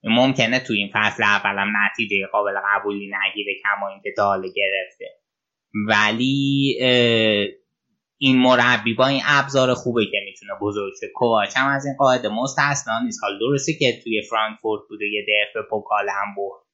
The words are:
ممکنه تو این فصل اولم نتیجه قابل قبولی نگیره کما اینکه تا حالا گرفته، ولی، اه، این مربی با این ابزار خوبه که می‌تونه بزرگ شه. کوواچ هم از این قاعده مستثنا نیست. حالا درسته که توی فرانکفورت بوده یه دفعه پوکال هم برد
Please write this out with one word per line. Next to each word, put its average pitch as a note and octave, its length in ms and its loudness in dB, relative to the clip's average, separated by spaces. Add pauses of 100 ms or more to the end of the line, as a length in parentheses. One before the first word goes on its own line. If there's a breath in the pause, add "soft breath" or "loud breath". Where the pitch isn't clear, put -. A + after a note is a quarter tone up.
ممکنه B2 540 2
تو A#2 120 -6
این G2+ 200 -2
فصل G#2+ 300 0
اولم G2+ 500 2 (120)
نتیجه G2 480 -2
قابل G2+ 200 0 (120)
قبولی G2+ 420 -2
نگیره G2 460 -4 (100)
کما G2+ 260 -2
اینکه G2 280 -10
تا G2+ 100 2
حالا F#2+ 300 0
گرفته، F#2+ 480 -4 (840)
ولی، C3 920 2
اه، A#2 680 4 (720)
این C3 200 4
مربی A#2+ 560 4
با B2+ 120 4
این C#3 200 0
ابزار C#3 480 2
خوبه A#2 300 0
که G2+ 200 -4
می‌تونه G2 360 -14
بزرگ G2+ 400 -4
شه. G#2+ 140 -10
کوواچ A2 420 2
هم C3+ 120 2
از C#3 180 -2
این C#3 120 -6
قاعده B2+ 300 2
مستثنا C3 720 -2
نیست. A#2+ 220 -6
حالا G2 160 -4
درسته C3+ 340 -2
که B2 320 0
توی G#2+ 260 -2
فرانکفورت A2 580 -2
بوده G#2 160 -10
یه G#2 180 -4
دفعه G#2 480 0
پوکال G#2 380 -2
هم G2+ 280 -6
برد G2 260 -10 (120)